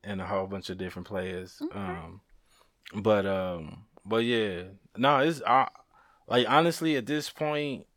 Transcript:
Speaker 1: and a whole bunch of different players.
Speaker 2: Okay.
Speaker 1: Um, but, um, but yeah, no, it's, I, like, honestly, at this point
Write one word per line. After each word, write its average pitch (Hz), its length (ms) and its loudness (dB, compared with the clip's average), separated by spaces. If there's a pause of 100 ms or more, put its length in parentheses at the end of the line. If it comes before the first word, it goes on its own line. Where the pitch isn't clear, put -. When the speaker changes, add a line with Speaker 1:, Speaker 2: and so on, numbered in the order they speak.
Speaker 1:
and 101 160 -6
a 90 60 -8
whole 95 200 0
bunch 95 220 -8
of 92 80 -6
different 92 300 -8
players. 92 540 -6
Speaker 2:
Okay. 302 160 -8
Speaker 1:
Um, 170 440 -10 (720)
but, 104 300 2
um, 92 640 -4 (180)
but 113 180 0
yeah, 104 420 0 (300)
no, 135 240 4
it's, 147 260 2
I, 127 220 4 (600)
like, 120 200 4
honestly, 160 480 4
at 113 120 -2
this 147 220 -4
point 147 680 -4